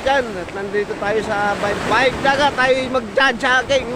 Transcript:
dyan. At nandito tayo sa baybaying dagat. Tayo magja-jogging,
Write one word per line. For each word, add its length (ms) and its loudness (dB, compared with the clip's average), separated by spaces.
dyan. 240 2
At 240 -8
nandito 480 -4
tayo 240 -2
sa 320 0
baybaying 640 0
dagat. 320 2
Tayo 400 2
magja-jogging, 1040 2